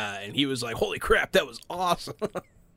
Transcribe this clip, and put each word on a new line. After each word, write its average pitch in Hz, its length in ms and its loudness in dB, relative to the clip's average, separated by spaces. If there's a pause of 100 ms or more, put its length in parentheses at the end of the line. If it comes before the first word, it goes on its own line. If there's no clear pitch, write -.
(220)
and 104 140 -10
he 139 100 4
was 131 160 -2
like, 117 140 -6
"Holy - 240 0
crap, 185 320 2
that 175 140 6
was 117 120 -14 (100)
awesome." 175 520 0
<laughs> - 40 -2 (520)